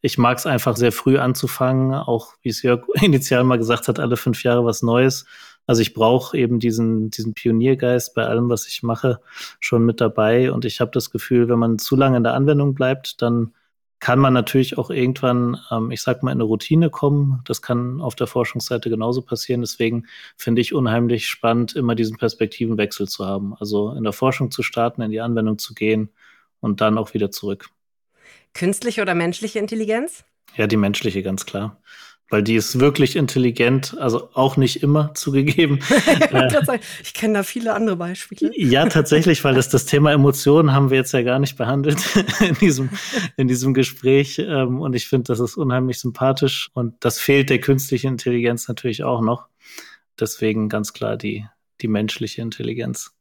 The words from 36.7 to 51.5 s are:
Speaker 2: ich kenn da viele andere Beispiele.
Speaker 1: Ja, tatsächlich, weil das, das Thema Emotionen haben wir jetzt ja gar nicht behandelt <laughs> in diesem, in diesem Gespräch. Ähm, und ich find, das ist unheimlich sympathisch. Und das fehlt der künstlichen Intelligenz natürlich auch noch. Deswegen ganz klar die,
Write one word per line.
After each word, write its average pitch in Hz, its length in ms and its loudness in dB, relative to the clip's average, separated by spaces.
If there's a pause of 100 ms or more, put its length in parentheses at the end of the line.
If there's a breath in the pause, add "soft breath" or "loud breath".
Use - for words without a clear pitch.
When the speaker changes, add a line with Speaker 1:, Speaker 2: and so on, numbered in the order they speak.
Speaker 2:
ich - 120 -16
kenn 220 200 -2
da 202 100 0
viele 226 300 -4
andere 208 220 0
Beispiele. 175 580 -6
Speaker 1:
Ja, 143 340 4
tatsächlich, 156 580 4
weil 135 100 4
das, 135 140 2
das - 160 2
Thema 143 260 4
Emotionen 143 640 6
haben 139 160 4
wir 135 80 4
jetzt 131 160 0
ja 131 80 2
gar 123 180 2
nicht 139 180 -2
behandelt 139 460 0 (220)
<laughs> - 160 -6
in 175 140 0
diesem, 135 340 2 (480 loud breath)
in 131 100 2
diesem 127 260 0
Gespräch. 131 640 2
Ähm, 131 420 -2
und 139 120 -2
ich 120 140 -4
find, 127 220 0
das 117 100 0
ist 120 160 -4
unheimlich 127 440 -2
sympathisch. 135 760 -2
Und 120 260 -4
das - 180 -2
fehlt 139 320 2
der 127 120 2
künstlichen 135 460 0
Intelligenz 120 600 -2
natürlich 117 380 -6
auch 123 160 -2
noch. 117 260 -2 (720 loud breath)
Deswegen 107 480 -2
ganz 104 240 -4
klar 110 240 -6
die, 107 300 -8 (340)